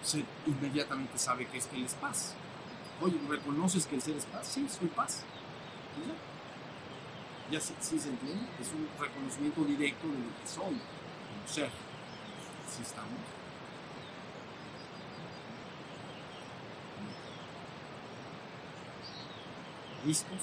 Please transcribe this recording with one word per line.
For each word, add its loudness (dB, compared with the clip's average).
se 6
inmediatamente 4
sabe 6
que -2
es, 2
él 4
es 2
paz. 2
Oye, 10
¿reconoces 6
que 2
el 4
ser 2
es 0
paz? -4
Sí, 4
soy 2
paz. 2
Y 0
ya. -2
Ya 2
sí, 0
sí 4
se 4
entiende, 0
es 0
un 0
reconocimiento 4
directo 6
de 4
lo -2
que -6
soy, 2
como -6
ser. 2
Sí -4
estamos. -4
¿Listos? 4